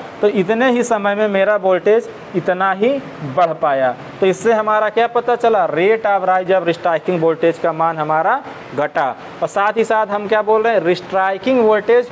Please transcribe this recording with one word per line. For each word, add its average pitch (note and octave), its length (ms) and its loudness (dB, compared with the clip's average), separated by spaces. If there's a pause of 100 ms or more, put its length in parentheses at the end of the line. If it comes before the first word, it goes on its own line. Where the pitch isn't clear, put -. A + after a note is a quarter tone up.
(200)
तो G3+ 80 2
इतने A3+ 420 2
ही A#3+ 120 2
समय G3+ 320 0
में G#3+ 140 0
मेरा G3+ 280 2
वोल्टेज F#3+ 540 2 (260)
इतना F#3 360 0
ही G3+ 180 0 (460)
बढ़ E3+ 160 2
पाया। C3+ 420 0 (260)
तो F#3+ 60 2
इससे F#3+ 260 2
हमारा G#3+ 360 2
क्या A3+ 180 2
पता A#3 300 0
चला, A3 320 2
rate G3+ 380 2
of F#3+ 220 0
rise F#3 220 0
of F3+ 180 2
striking E3 520 0
voltage D#3+ 380 2
का E3 140 -2
मान D#3+ 260 -2
हमारा E3 440 0 (340)
घटा। C#3+ 400 -2 (260)
और E3 60 -4
साथ G3+ 280 0
ही A3+ 80 2
साथ A3 220 0
हम G3+ 220 -4
क्या G#3+ 140 2
बोल G#3+ 200 2
रहे A3+ 120 0
हैं, F3 200 2
स्ट्राइकिंग F#3+ 680 0
वोल्टेज A3 520 2